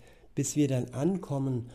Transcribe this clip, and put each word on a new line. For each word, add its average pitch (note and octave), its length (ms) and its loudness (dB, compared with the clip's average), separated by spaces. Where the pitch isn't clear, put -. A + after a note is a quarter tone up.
bis - 220 -2
wir D3 100 6
dann B2+ 240 0
ankommen C3+ 840 0